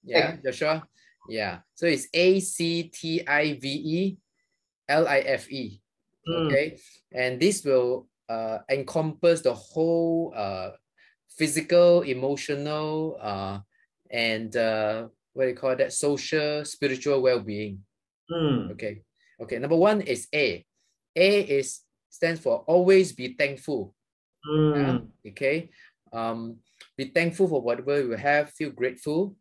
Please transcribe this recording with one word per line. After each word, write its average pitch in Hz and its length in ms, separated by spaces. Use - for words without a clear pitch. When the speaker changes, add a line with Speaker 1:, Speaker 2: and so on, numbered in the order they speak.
Speaker 1:
Yeah, 143 300
Speaker 2:
Ac- - 120
Speaker 1:
Joshua? 156 380
Yeah. 104 300
So - 120
it's 160 280
A 185 260
C 170 480
T 165 380
I 147 340
V 135 80
E 160 480
L 156 180
I 139 140
F 131 320
E. 113 280
Speaker 2:
Mm. 165 220
Speaker 1:
Okay. 147 300
And 127 260
this 196 260
will, 127 440
uh, 113 300
encompass 156 720
the 123 100
whole, 165 840
uh, 98 360
physical, 175 680
emotional, 147 1160
uh, 98 400
and, 113 460
uh, 110 520
what 131 100
do 127 60
you 127 60
call 127 200
that? 131 160
Social, 151 720
spiritual 139 560
well-being. 107 640
Speaker 2:
Mm. 139 420
Speaker 1:
Okay. 104 300
Okay. 117 180
Number 147 180
one 202 240
is 127 340
A. 123 300
A 196 280
is, 139 360
stands 165 320
for - 260
always 180 460
be 127 240
thankful. 139 580
Speaker 2:
Mm. 151 280
Speaker 1:
Yeah? 107 60
Okay. 151 400
Um, 113 460
be 135 100
thankful 170 420
for 143 140
whatever 127 400
you 120 100
have. 147 380
Feel 151 200
grateful. 151 720